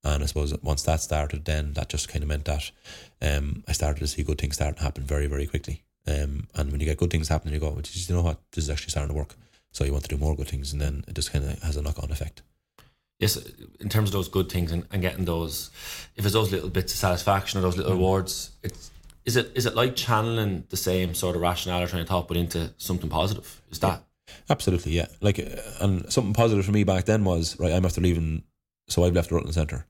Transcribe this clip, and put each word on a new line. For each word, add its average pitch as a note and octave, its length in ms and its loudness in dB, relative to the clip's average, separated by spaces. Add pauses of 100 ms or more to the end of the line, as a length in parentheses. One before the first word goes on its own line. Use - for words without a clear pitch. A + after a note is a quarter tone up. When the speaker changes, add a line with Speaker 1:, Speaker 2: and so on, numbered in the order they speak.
Speaker 1:
And D2 180 2
I C#2+ 40 0
suppose D2 240 0
that D2 140 -6
once C#2+ 180 0
that D#2+ 180 2
started, D2+ 440 -2
then D2+ 300 -2
that - 140 -4
just - 200 -4
kind - 140 -4
of D2 60 -2
meant D2 180 -2
that, D2 240 -2 (520)
um, C#2+ 460 0
I - 40 0
started D2 280 0
to D2+ 80 -2
see - 160 -4
good D2+ 140 -2
things C#2+ 180 -2
starting D2 200 -2
to - 60 -2
happen C#2 220 -2
very, D2 220 0
very C#2+ 200 -2
quickly. - 380 -4 (220)
Um, D2 480 -2
and C#2+ 160 0
when C#2+ 100 -2
you D2 60 0
get D#2 120 0
good F2 120 2
things D#2 180 0
happening, D#2 260 0
you D2+ 60 0
go, D2+ 100 0
"Well, D2 120 -6
geez, F2 260 -8
you F2+ 80 0
know F2 60 4
what, E2 180 2 (120)
this D#2+ 120 -2
is C#2+ 60 -2
actually - 200 -4
starting D2 240 -2
to D2+ 40 -2
work." - 180 -6 (360)
So - 120 -2
you C#2+ 80 2
want D2 120 0
to - 100 -10
do - 40 0
more D2+ 180 2
good C#2 120 -4
things, C#2 240 -4
and C#2+ 80 -2
then C#2 260 -2
it - 80 -12
just - 180 -4
kind C#2+ 120 2
of C#2 180 -6
has D#2 140 -2
a D2 60 -2
knock-on - 280 -4
effect. - 320 -6 (760)
Speaker 2:
Yes, G2+ 160 2 (440)
in - 80 -4
terms G#2+ 200 2
of F#2+ 40 -2
those F#2+ 160 -2
good F#2+ 220 0
things E2+ 220 0
and, E2+ 200 -2
and G2 100 0
getting F2+ 220 0
those, E2 460 -2 (460)
if G#2 80 -2
it's G2+ 100 4
those A2 180 4
little D#2 180 -2
bits - 220 0
of - 60 -4
satisfaction F#2+ 600 2
or F#2 40 2
those F2+ 140 2
little F2+ 160 0
Speaker 1:
Mm. F#2+ 40 2
Speaker 2:
rewards, F#2 540 0 (120)
it's, - 280 -10 (340)
is A#2 120 0
it, A#2 180 0
is A#2+ 120 0
it A2+ 80 -2
like B2 200 2
channeling A2 760 0
the F#2+ 60 -4
same F#2 380 0
sort F2 220 0
of E2+ 60 0
rationale F2+ 400 0
or F2+ 60 0
train E2+ 140 -2
of E2+ 60 -6
thought, F2+ 200 2
but E2+ 80 0
into E2+ 420 0
something F2 320 -2
positive? F#2 500 -2 (100)
Is E2+ 100 -8
that? F#2+ 240 0 (240)
Speaker 1:
Yeah, - 60 -20 (160)
absolutely, F2 420 2
yeah. E2+ 140 2 (140)
Like, G2+ 180 2
uh, - 220 -8 (240)
and F#2 280 2
something G#2 200 2
positive A2 320 6
for G2+ 80 0
me G#2 120 6
back F#2 200 4
then G#2+ 200 4
was, E2+ 340 0
right, E2+ 140 2
I'm F#2 120 4
after E2+ 160 2
leaving, E2 440 2 (440)
so E2+ 160 4
I've F2+ 100 6
left E2+ 180 2
Rutland D#2+ 220 0
Centre. D2+ 360 0